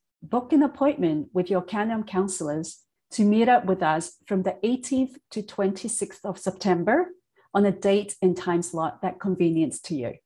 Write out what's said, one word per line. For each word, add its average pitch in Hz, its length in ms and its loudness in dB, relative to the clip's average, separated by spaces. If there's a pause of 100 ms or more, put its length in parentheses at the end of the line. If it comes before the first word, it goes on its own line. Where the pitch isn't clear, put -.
(220)
Book 247 300 -4
an 294 100 6
appointment 185 720 0
with 180 180 0
your 185 120 2
can 214 280 -4
am 220 140 -4
counselors 175 760 -4 (320)
to 214 120 2
meet 220 240 6
up 247 180 4
with 185 160 0
us 160 340 0 (100)
from 190 160 0
the - 200 -2
eighteenth 254 560 -2 (120)
to 214 120 -8
twenty-sixth 202 840 -4
of 190 140 -8
September 190 720 0 (440)
on 202 140 4
a 196 40 4
date 196 520 0
and 180 140 4
time 175 260 0
slot 160 400 -6
that 185 180 -6
convenience 170 640 2
to - 120 -8
you. 123 200 -4 (120)